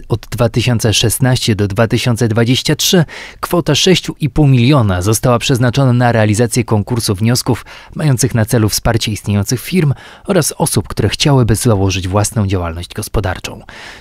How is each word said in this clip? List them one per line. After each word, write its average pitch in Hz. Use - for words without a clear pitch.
od -
dwa 117
tysiące 117
szesnaście 123
do 101
dwa 101
tysiące 120
dwadzieścia 117
trzy 175
kwota 156
sześciu -
i 147
pół 151
miliona 120
została 113
przeznaczona 127
na 123
realizację 110
konkursu 110
wniosków 117
mających 131
na 110
celu 110
wsparcie 113
istniejących 101
firm 156
oraz 175
osób, -
które -
chciałyby 127
założyć 95
własną 101
działalność 87
gospodarczą. -